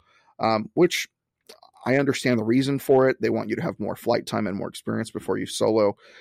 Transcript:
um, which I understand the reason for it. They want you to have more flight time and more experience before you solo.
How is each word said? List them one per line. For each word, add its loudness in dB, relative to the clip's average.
um, -2
which 2
I 2
understand 0
the -4
reason 0
for 6
it. 0
They 0
want -4
you -2
to -6
have -6
more -6
flight -2
time -4
and -6
more -6
experience -8
before -4
you -6
solo. 2